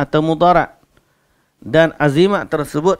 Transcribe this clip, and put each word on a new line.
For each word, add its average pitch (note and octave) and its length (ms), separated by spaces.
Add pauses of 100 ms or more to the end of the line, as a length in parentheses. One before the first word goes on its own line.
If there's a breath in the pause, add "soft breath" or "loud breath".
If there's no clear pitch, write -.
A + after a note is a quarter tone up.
atau D#3 240
mudarat. D#3+ 480 (880)
Dan D#3 400
azimat D3+ 480
tersebut D3+ 520